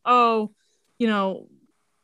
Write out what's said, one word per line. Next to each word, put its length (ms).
"Oh, 440
you 80
know, 420